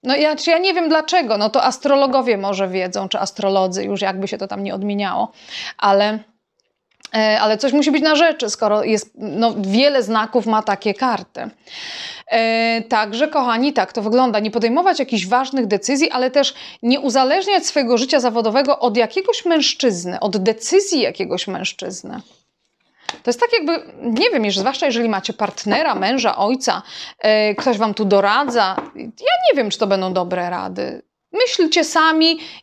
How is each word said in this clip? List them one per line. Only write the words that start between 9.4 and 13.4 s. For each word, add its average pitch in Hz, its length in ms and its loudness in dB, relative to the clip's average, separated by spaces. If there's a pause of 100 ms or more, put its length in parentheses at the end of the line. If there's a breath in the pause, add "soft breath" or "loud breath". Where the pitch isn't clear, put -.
wiele 240 440 2
znaków 220 440 0
ma 214 160 2
takie 202 320 -2
karty. 220 560 -4 (800 loud breath)
E, 226 520 0
także, 226 460 0
kochani, 262 440 0